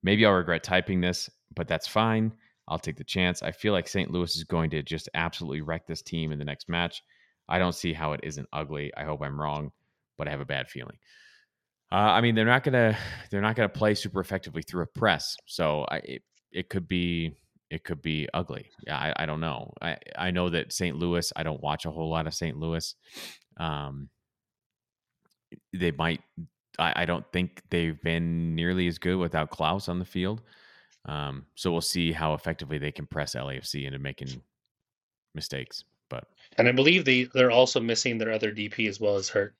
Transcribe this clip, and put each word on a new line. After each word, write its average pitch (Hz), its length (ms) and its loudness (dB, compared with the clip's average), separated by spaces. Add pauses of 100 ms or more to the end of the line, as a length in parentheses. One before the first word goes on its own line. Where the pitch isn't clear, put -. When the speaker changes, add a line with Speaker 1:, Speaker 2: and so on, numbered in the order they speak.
Speaker 1:
"Maybe 104 240 6
I'll 104 60 8
regret 87 320 4
typing 90 360 2
this, 90 300 0 (240)
but 82 140 -4
that's 80 180 0
fine. 110 460 2 (360)
I'll 85 120 -4
take - 160 -8
the - 80 -12
chance. 90 380 0
I 82 100 -2
feel 107 200 0
like 90 160 2
Saint 95 220 -2
Louis 87 260 0
is 82 80 -6
going 82 260 0
to 76 120 -2
just 78 320 -8
absolutely 82 460 -2
wreck 80 260 -6
this 82 160 -8
team 80 300 -4
in 73 60 -6
the 73 60 -6
next 73 240 -8
match. 87 340 -2 (460)
I 90 100 2
don't 90 160 2
see 85 180 -4
how 76 200 -2
it 73 120 -4
isn't 71 280 -8
ugly. 73 440 -6
I 73 80 -8
hope 76 180 -6
I'm 71 180 -6
wrong, 73 300 -4 (480)
but 76 80 -4
I 73 60 -4
have 69 80 -6
a 71 60 -6
bad 67 220 -4
feeling." - 300 -12 (920)
Uh, - 20 -2 (240)
I - 20 6
mean, 117 140 4
they're 110 100 6
not 123 200 6
gonna, 117 340 6 (320)
they're 101 100 0
not 107 140 2
gonna 107 140 2
play 107 260 4
super 98 260 -4
effectively 82 420 -6
through 90 200 -4
a 80 40 -2
press. - 500 0 (100)
So 76 420 0
I, 80 100 -4
it, - 240 -10 (280)
it 90 180 -6
could 90 200 -4
be, 85 480 0 (340)
it 80 140 -8
could 78 180 -6
be 78 320 -2
ugly. - 360 -4 (160)
Yeah, 73 120 -4
I, 76 240 -2
I 80 40 -2
don't 78 140 -2
know. 78 400 -4
I, 82 160 -4 (220)
I 90 140 0
know 87 180 2
that 82 220 -2
Saint 85 260 -2
Louis, 87 380 0
I 80 80 -4
don't 73 180 -4
watch 76 240 -2
a 82 60 -4
whole 80 180 -4
lot 80 160 -2
of 78 80 -6
Saint 73 240 -4
Louis. 82 340 -4 (680)
Um, 71 520 -6 (1600)
they 87 200 2
might, 82 300 0 (560)
I, 82 240 2
I - 20 2
don't 85 280 0
think 90 380 -2
they've 82 320 0
been 82 540 0
nearly 90 320 2
as 85 100 -4
good 90 180 2
without 78 340 0
Klaus 85 380 0
on 90 100 -2
the 90 60 -4
field. 98 380 -4 (640)
Um, 71 500 -8
so - 160 -2
we'll 82 100 2
see 82 300 0
how 78 240 0
effectively 76 440 -6
they 73 120 -4
can 73 160 -10
press 71 300 -6
L 65 120 -6
A 67 60 -8
F 65 100 -10
C 71 220 -6
into 69 120 -8
making 67 440 -10 (920)
mistakes. 69 500 -8 (240)
But 64 160 -8 (340)
Speaker 2:
And 123 100 8
I 127 40 6
believe 147 320 6
they, 127 200 4
they're 127 280 4
also 127 260 8
missing 117 400 0
their 110 140 0
other 110 180 0
D 104 180 -4
P 107 200 0
as 101 120 -6
well 104 160 4
as 95 120 -2
hurt. 101 320 0